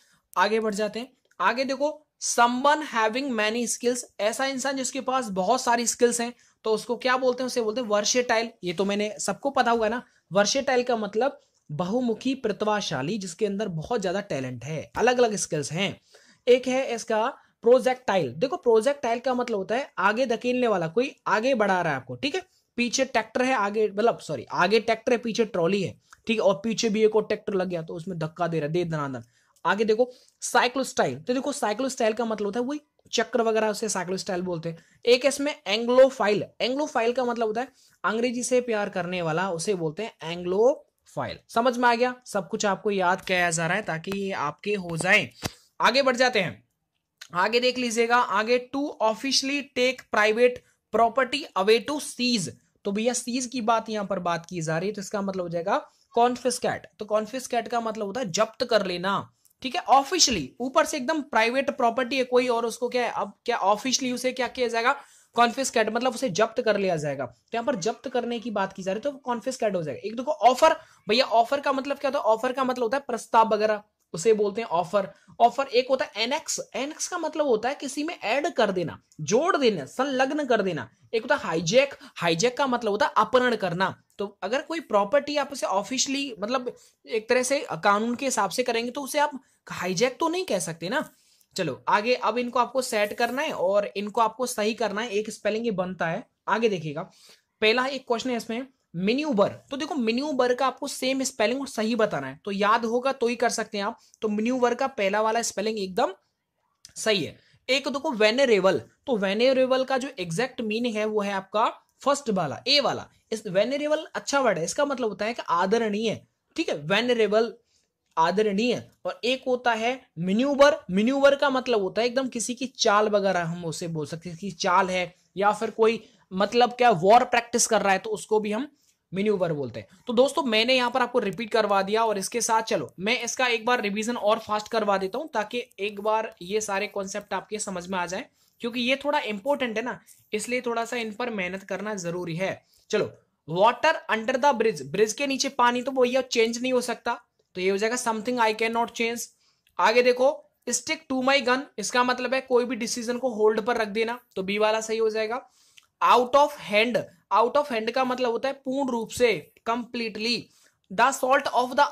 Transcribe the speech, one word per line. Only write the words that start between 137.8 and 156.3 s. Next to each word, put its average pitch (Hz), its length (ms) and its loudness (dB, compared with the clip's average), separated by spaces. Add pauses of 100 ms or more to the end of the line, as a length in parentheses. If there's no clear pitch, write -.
में 190 120 -4
आ 175 80 -2
जाए, 190 200 -8 (340)
क्योंकि 240 200 -4
ये 247 160 0
थोड़ा 285 220 -2
इंपॉर्टेंट 214 580 -2
है 233 80 -4
ना, 214 160 -8 (320)
इसलिए 240 280 -4
थोड़ा 233 240 -4
सा 247 120 -6
इन 220 160 -6
पर 233 180 -6
मेहनत 190 320 -6
करना 202 320 -8
जरूरी 170 420 -6
है। 175 300 -6 (240)
चलो, 190 220 0 (380)
water 240 420 4 (180)
under 220 260 -2
the 277 180 4
bridge, 214 280 0
ब्रिज 190 300 0
के 285 140 -4
नीचे 269 220 -2
पानी 247 340 2
तो 262 80 -4
भैया 254 300 2
चेंज 233 420 0
नहीं 254 100 -2
हो 247 80 2
सकता, 233 400 -6 (340)
तो 185 60 -10
ये 190 100 2
हो 196 60 0
जाएगा 226 200 0
something 233 420 -2
I 220 160 4
cannot 226 360 -2
change। 233 300 -4 (580)
आगे 226 240 4
देखो, 247 420 2 (240)
stick 247 280 -4 (160)
to 262 160 -2
my 277 140 4
gun, 247 180 2 (180)
इसका 247 260 0
मतलब 247 300 -2
है 262 60 0
कोई 247 240 2
भी 247 120 -4
डिसीजन 233 420 -6
को 254 100 -2
होल्ड 214 320 2
पर 233 160 -2
रख 220 120 -2
देना, 226 320 -4 (160)
तो 190 60 -4
बी 202 160 -2
वाला 220 220 2
सही 220 180 -4
हो 220 120 2
जाएगा। 220 380 -4 (560)
Out 240 260 6